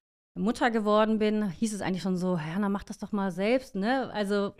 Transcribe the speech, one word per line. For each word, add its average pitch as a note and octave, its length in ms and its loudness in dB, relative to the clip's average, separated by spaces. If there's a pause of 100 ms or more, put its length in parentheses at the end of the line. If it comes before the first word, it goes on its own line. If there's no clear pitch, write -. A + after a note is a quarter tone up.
(380)
Mutter A#3 320 2
geworden G#3+ 480 4
bin, G#3+ 300 2
hieß G#3+ 240 -2
es G3 80 -6
eigentlich F3+ 220 -2
schon F#3 160 0
so, F3+ 180 0
"Ja, D#3+ 220 -4
na, G#3 100 0
mach G3 160 -2
das - 140 -12
doch - 140 -8
mal G3 200 0
selbst, A3 420 0
ne? A3+ 380 0
Also G3+ 480 0